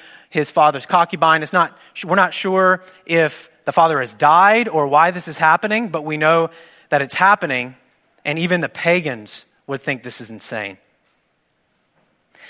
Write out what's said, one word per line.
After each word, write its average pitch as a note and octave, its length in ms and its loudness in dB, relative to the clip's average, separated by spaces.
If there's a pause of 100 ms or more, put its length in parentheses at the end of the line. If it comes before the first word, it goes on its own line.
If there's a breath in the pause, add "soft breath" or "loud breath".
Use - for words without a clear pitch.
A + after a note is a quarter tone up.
(300 loud breath)
his D3+ 180 -2
father's D3+ 380 2
concubine. D#3+ 560 2
It's D3+ 100 -10
not, E3+ 240 0 (280 soft breath)
we're F3+ 100 -4
not F#3 180 2
sure F#3 520 0 (200 loud breath)
if E3 460 -2 (140)
the - 80 -6
father E3 260 2
has A#2+ 160 -6
died G3 540 4
or D#3 180 -2
why D3+ 240 4
this F3 160 -8
is D#3 120 -10
happening, A3 500 0
but D#3 160 -8
we D3+ 140 -6
know D#3+ 320 2 (400 loud breath)
that C#3+ 120 0
it's C3+ 120 -10
happening, C#3+ 600 0 (500)
and D3+ 140 -6
even F3 220 -2
the D3 80 -4
pagans D3+ 760 -4 (220)
would C#3 140 -8
think C3 240 -8
this - 160 -12
is A2+ 100 -14
insane. G#2 480 -10 (1700 loud breath)